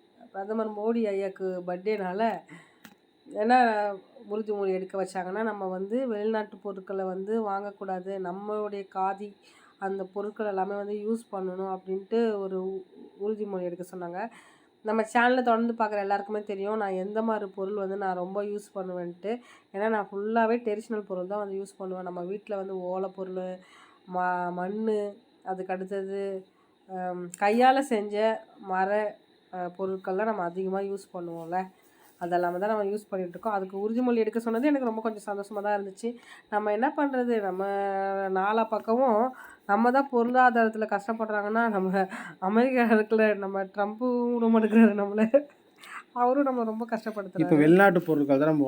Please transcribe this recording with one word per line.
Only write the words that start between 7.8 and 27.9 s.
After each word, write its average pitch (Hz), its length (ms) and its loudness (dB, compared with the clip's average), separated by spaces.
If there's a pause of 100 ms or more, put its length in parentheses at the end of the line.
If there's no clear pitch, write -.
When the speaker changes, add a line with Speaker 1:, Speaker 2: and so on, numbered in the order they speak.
Speaker 1:
நம்மளுடைய 202 640 -6
காதி 196 480 -4 (420)
அந்த 190 360 -4
பொருட்கள் 208 340 -6
எல்லாமே 196 280 -2
வந்து 202 180 -6
யூஸ் 214 420 -4
பண்ணணும் 190 440 -4
அப்படின்ட்டு 196 580 -2
ஒரு 190 300 -4
உ-, 190 160 -6 (440)
உறுதிமொழி 202 340 -4
எடுக்க 180 360 -8
சொன்னாங்க. 180 300 -8 (600)
நம்ம 220 140 2
சேனலை 240 340 4
தொடர்ந்து 233 380 2
பார்க்குற 214 240 0
எல்லாருக்குமே 202 460 -2
தெரியும், 202 340 -4
நான் 196 280 -2
எந்த 208 160 -2
மாதிரி 214 340 -2
பொருள் 196 180 -4
வந்து 196 240 -4
நான் 190 180 -2
ரொம்ப 185 280 -4
யூஸ் 208 320 -6
பண்ணுவேன்ட்டு. 185 640 -6 (340)
ஏன்னா, 202 160 0
நான் 214 220 0
ஃபுல்லாவே 220 440 2 (100)
ட்ரெடிஷனல் 208 420 -4
பொருள் 180 200 -4
தான் 202 120 -6
வந்து 196 240 -6
யூஸ் - 140 -16
பண்ணுவேன். 185 260 -8
நம்ம 175 180 -8
வீட்ல 202 340 -8
வந்து 190 260 -6
ஓலை 185 340 -4
பொருள், 185 420 -8 (560)
ம-, 180 400 0
மண்ணு, 208 640 -2 (260)
அதுக்கு 190 300 -6
அடுத்தது, 190 720 -6 (440)
அம், 180 500 -6
கையால 240 400 6
செஞ்ச 220 640 0 (160)